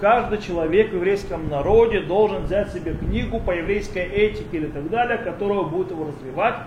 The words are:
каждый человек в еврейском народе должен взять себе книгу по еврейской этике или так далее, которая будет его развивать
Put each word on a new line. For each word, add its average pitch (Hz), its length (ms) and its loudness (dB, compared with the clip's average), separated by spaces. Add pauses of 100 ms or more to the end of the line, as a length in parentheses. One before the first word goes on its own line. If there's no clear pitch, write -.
каждый 214 380 2
человек 185 520 2
в 196 60 -2
еврейском 175 520 -2
народе 196 520 4
должен 185 420 2
взять 190 300 0
себе 160 220 -4
книгу 226 440 -2
по 202 140 -2
еврейской 185 480 -2
этике 202 560 0
или 156 100 -2
так 143 240 -6
далее, 240 280 0
которая 202 440 -2
будет 170 300 -2
его 156 160 -6
развивать 139 480 -2 (100)